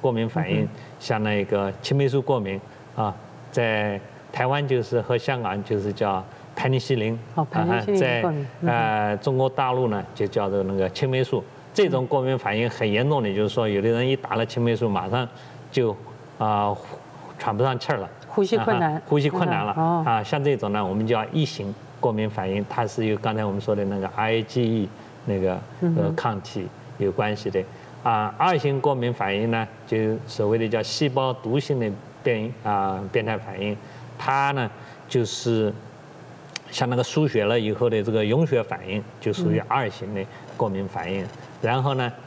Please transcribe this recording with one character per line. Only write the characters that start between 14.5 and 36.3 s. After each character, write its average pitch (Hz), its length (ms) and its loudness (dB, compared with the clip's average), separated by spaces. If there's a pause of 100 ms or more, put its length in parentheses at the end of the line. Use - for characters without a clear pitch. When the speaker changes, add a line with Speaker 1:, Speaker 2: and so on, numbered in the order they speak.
Speaker 1:
霉 117 140 4
素， 113 120 0
马 95 220 0
上 120 180 0 (440)
就， 113 240 2 (420)
啊， 104 340 2 (680)
喘 107 160 -2
不 113 80 2
上 131 160 2
气 - 120 -4
儿 127 60 2
了。 95 100 -6 (200)
Speaker 2:
呼 208 160 2
吸 190 140 2
困 214 220 2
难。 156 140 2
Speaker 1:
啊， 156 140 -4
呼 147 120 4
吸 143 100 2
困 175 200 0
难 104 160 0
了。 101 100 -2
Speaker 2:
哦。 165 300 2
Speaker 1:
啊， 113 180 2
像 143 200 0
这 139 120 4
种 104 160 -2
呢， 104 120 2
我 95 100 0
们 110 120 2
叫 110 260 2
一 156 120 2
型 101 300 -4 (260)
过 120 120 4
敏 107 180 0
反 95 200 -2
应， 101 200 0
它 117 160 0
是 110 180 -2
与 107 140 4
刚 110 180 0
才 110 80 0
我 101 80 0
们 101 80 -2
说 104 160 2
的 101 100 0
那 98 120 -2
个 95 180 -2
I 110 280 2
G 123 200 0
E 110 260 2 (360)
那 98 140 0
个， 92 200 2 (220)
Speaker 2:
嗯 170 140 2
哼。 165 80 4
Speaker 1:
呃， 165 80 2
抗 117 300 -2
体 - 260 -8 (320)
有 98 120 2
关 107 240 0
系 104 140 -6
的。 92 140 0 (400)
啊， 107 340 2
二 175 180 4
型 139 240 2
过 139 140 2
敏 123 180 0
反 98 240 0
应 113 140 2
呢， 113 180 0 (200)
就 113 100 2 (300)
所 104 220 0
谓 113 100 4
的 113 80 2
叫 110 160 0
细 143 260 0
胞 131 240 2
毒 120 260 0
性 139 200 -2
的 110 100 0 (340)
变， 117 300 0 (100)
啊， 98 380 0 (100)
变 110 140 2
态 110 100 0
反 98 240 -8
应， 104 160 0 (440)
它 139 320 2
呢， 127 180 0 (380)
就 120 180 2
是 110 480 0 (960)